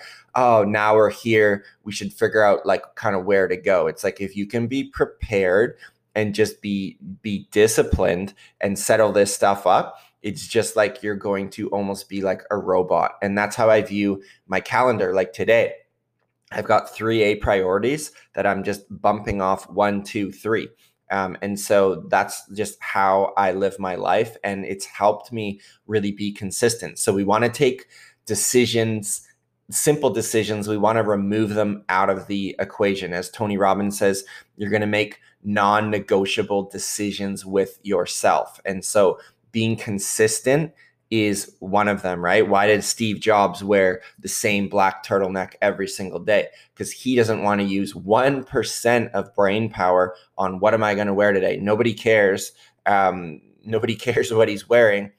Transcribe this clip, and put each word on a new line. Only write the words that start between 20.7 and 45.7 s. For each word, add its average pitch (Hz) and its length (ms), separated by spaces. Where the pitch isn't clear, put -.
Um, 95 320
and 101 180
so 98 480
that's - 460
just 101 260
how 98 560
I 95 160
live 95 260
my 92 160
life. 101 480
And 98 220
it's 98 220
helped - 460
me 104 280
really 104 240
be 101 220
consistent. 101 680
So - 140
we 98 120
wanna 110 260
take 127 360
decisions, 113 1040
simple 147 400
decisions, 107 560
we 107 120
wanna 110 240
remove 104 520
them 104 360
out 95 180
of 95 180
the 98 320
equation. 95 540
As 90 180
Tony 104 280
Robbins 98 400
says, 98 260
you're - 140
gonna 104 160
make 104 340
non-negotiable 101 1300
decisions 98 720
with 95 380
yourself. 90 800
And 95 180
so 98 380
being 113 240
consistent 113 960
is 104 500
one 101 260
of 101 160
them, 90 220
right? 95 240
Why 98 180
did 104 160
Steve 110 380
Jobs 101 420
wear 95 380
the - 100
same 101 400
black 95 360
turtleneck 95 580
every 98 240